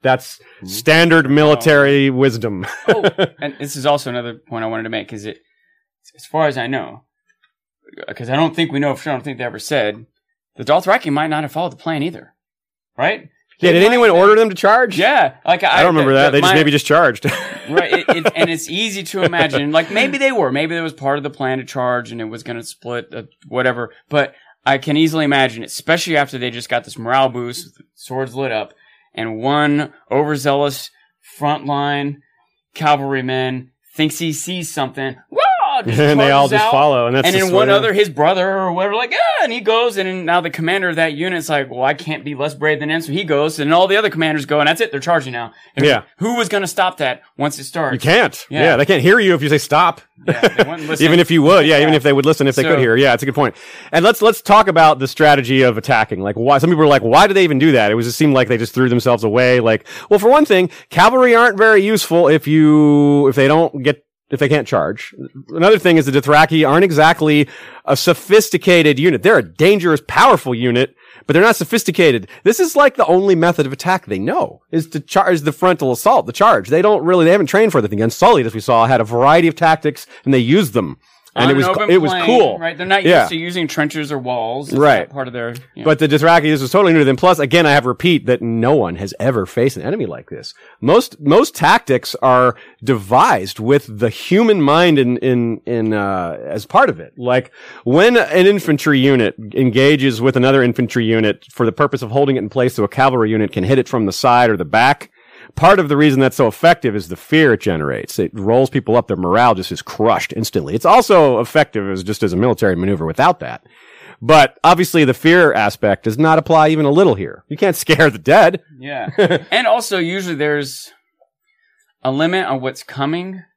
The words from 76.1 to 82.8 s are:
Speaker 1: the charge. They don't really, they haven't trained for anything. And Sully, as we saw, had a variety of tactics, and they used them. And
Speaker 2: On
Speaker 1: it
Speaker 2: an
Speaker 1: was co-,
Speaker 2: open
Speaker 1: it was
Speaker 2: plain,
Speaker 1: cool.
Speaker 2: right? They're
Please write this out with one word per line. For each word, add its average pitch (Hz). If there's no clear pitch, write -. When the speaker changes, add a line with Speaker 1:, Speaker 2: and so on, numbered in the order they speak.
Speaker 1:
the 117
charge. 131
They 156
don't 190
really, 175
they 170
haven't 190
trained 214
for 156
anything. 104
And 117
Sully, 185
as 110
we 110
saw, 113
had 127
a 113
variety 139
of 156
tactics, 156
and 135
they 131
used 131
them. 90
And 120
Speaker 2:
On 131
Speaker 1:
it 139
Speaker 2:
an 135
Speaker 1:
was 135
co-, -
Speaker 2:
open -
Speaker 1:
it 180
was 151
Speaker 2:
plain, 175
Speaker 1:
cool. 175
Speaker 2:
right? 165
They're 180